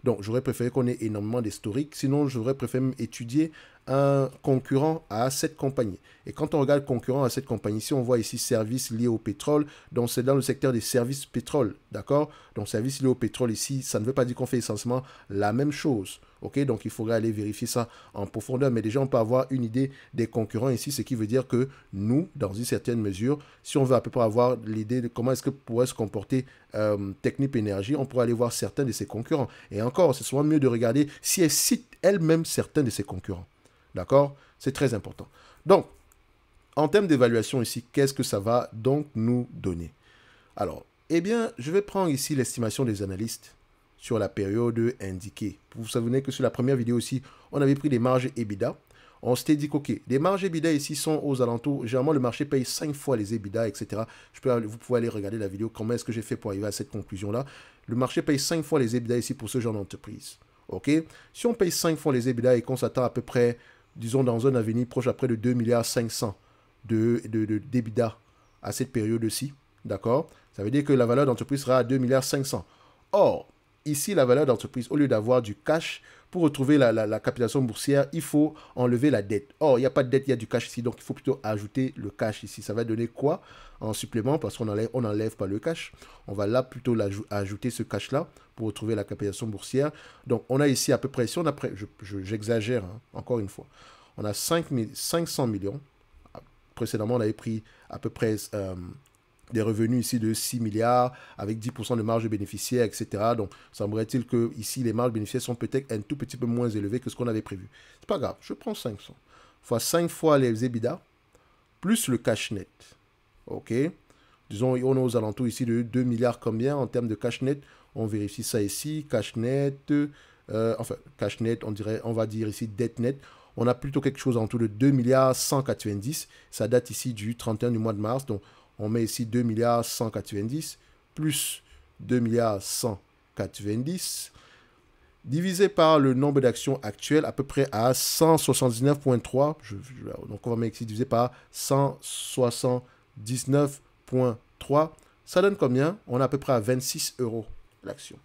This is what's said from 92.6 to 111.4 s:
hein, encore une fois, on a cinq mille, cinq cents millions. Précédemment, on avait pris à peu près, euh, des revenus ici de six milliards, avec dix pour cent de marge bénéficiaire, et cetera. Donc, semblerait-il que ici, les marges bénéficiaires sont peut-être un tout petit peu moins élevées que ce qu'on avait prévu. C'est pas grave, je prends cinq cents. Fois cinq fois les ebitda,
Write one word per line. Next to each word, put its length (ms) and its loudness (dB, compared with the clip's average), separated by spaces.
hein, 160 -12
encore 260 -4
une 100 -6
fois, 160 -18
on 80 -6
a 80 -4
cinq 380 -2
mille, 220 -2
cinq 360 -4
cents 180 -2
millions. 320 -4
Précédemment, 420 -2
on 60 2
avait 120 0
pris 300 -6
à 100 -12
peu 100 -6
près, 260 0
euh, 220 -4
des 100 0
revenus 440 2
ici 140 -2
de 140 0
six 280 -4
milliards, 520 2
avec 220 -4
dix 120 -6
pour 140 -8
cent 120 -2
de 40 -2
marge 280 0
bénéficiaire, 560 -2
et 80 -4
cetera. 420 0
Donc, 160 -6
semblerait-il 520 -2
que 320 0
ici, 260 -6
les 100 0
marges 180 0
bénéficiaires 300 -4
sont 140 -6
peut-être 360 -4
un 80 -4
tout 160 -6
petit 220 -10
peu 80 -4
moins 240 0
élevées 320 -4
que 80 -6
ce 80 -12
qu'on 100 -2
avait 140 -2
prévu. 260 -12
C'est 80 -20
pas 100 0
grave, 220 -4
je 140 -10
prends 200 -8
cinq 280 -8
cents. 140 -20
Fois 200 -2
cinq 280 2
fois 280 4
les 260 2
ebitda, 380 -2